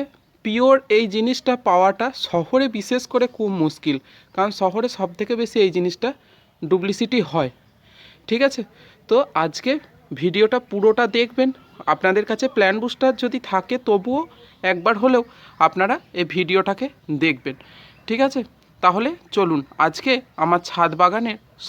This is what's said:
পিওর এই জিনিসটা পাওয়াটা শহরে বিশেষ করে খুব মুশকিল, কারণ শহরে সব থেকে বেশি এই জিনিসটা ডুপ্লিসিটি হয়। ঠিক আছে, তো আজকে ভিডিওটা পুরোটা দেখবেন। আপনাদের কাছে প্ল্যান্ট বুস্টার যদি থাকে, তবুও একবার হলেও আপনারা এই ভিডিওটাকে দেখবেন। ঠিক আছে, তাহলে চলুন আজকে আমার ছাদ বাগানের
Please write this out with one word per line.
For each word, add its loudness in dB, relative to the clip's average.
পিওর 4
এই 4
জিনিসটা 0
পাওয়াটা 4
শহরে 0
বিশেষ -4
করে 2
খুব -2
মুশকিল, -2
কারণ 0
শহরে 0
সব -6
থেকে -4
বেশি -4
এই 4
জিনিসটা -2
ডুপ্লিসিটি 0
হয়। -2
ঠিক 0
আছে, 0
তো 2
আজকে -2
ভিডিওটা 0
পুরোটা 2
দেখবেন। 0
আপনাদের 2
কাছে -2
প্ল্যান্ট 2
বুস্টার 0
যদি -2
থাকে, -2
তবুও 0
একবার 0
হলেও 4
আপনারা 0
এই -2
ভিডিওটাকে 0
দেখবেন। -2
ঠিক 0
আছে, -2
তাহলে 2
চলুন 2
আজকে 0
আমার 0
ছাদ 0
বাগানের 0